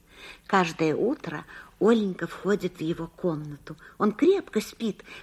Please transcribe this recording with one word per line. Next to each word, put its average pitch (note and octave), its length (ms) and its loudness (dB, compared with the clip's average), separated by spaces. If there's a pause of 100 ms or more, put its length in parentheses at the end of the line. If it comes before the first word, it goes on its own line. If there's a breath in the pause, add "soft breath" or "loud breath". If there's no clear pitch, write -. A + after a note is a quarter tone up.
(480 loud breath)
Каждое E3 480 2
утро E3+ 500 -2 (340 loud breath)
Оленька G3 480 2
входит F3+ 520 -2
в - 20 -6
его D#3+ 260 -4
комнату. D3+ 680 -6 (200 loud breath)
Он D#4 140 4
крепко E4+ 480 2
спит, - 440 -6 (200 loud breath)